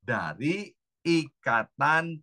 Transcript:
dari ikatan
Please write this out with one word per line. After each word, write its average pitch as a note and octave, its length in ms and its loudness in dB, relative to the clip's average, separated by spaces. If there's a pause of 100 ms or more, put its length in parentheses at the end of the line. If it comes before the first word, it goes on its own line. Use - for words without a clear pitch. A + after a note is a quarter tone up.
dari A#2 720 -4 (320)
ikatan D#3 1160 0